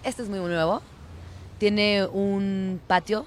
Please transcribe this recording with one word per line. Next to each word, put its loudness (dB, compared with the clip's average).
este -4
es -6
muy -4
nuevo, 0
tiene 4
un 0
patio 2